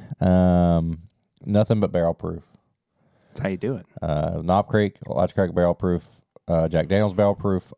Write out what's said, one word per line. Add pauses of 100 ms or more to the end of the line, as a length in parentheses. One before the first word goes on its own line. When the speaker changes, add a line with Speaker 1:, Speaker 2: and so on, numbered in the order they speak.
(200)
Speaker 1:
um, (420)
nothing
but
barrel
proof. (840)
Speaker 2:
That's
how
you
do
it. (160)
Speaker 1:
Uh,
Knob
Creek, (100)
Lodge
Creek
barrel
proof, (260)
uh,
Jack
Daniel's
barrel
proof,